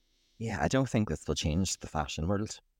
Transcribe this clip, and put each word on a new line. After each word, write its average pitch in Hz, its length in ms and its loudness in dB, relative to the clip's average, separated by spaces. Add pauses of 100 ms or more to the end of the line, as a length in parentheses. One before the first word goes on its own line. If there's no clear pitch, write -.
(380)
yeah, 110 220 -4
I 78 80 2
don't 131 200 2
think 110 200 2
this - 180 -4
will - 80 2
change 87 460 0
the 78 60 -14
fashion 78 400 -2
world 101 320 -2 (220)